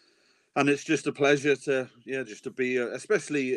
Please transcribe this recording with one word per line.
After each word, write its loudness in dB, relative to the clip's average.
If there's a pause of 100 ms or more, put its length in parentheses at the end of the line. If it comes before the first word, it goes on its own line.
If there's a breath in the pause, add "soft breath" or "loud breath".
(560)
and 2
it's 0
just 0
a -2
pleasure 4
to, -2 (160)
yeah, -6
just -14
to -6
be, 0
uh, 0
especially, -2 (120)